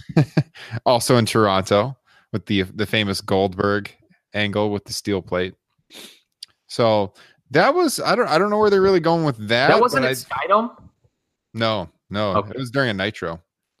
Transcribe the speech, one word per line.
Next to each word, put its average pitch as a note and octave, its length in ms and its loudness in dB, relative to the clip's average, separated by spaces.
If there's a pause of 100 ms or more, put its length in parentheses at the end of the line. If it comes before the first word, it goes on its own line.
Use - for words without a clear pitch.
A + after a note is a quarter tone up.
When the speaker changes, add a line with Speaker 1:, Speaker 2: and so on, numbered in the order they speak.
(160)
Speaker 1:
<laughs> - 720 -2
Also B2 300 4
in A2+ 100 4
Toronto, G#2 720 2 (380)
with G#2 100 -8
the, G2 200 0
the F#2+ 200 -6
famous G2+ 380 -2
Goldberg G2+ 680 -2 (440)
angle G#2 360 -2
with G2+ 140 -6
the - 80 -18
steel G2 300 -4
plate. F#2 320 -4 (1120)
So G#2+ 480 0 (380)
that G3 220 4
was, F4 260 0
I E3 140 0
don't, A3+ 140 0
I C#3+ 80 2
don't G3 140 2
know G#3 80 0
where G#3+ 100 4
they're G3 140 4
really F#3+ 180 4
going E3 240 2
with C3+ 140 -2 (100)
that, A#2+ 200 2
Speaker 2:
That D#3+ 120 4
wasn't B3 240 2
Speaker 1:
but C3 60 0
Speaker 2:
at C3 220 -6
Speaker 1:
I C3+ 160 -6
Speaker 2:
Skydome? A3 280 0 (800)
Speaker 1:
No, A2 340 -2 (220)
no, G2+ 260 -2
Speaker 2:
Okay. G2+ 140 -2
Speaker 1:
it - 80 -10
was C3 120 -8
during C3 200 0
a G#2 40 -2
Nitro. F#2+ 460 -6 (400)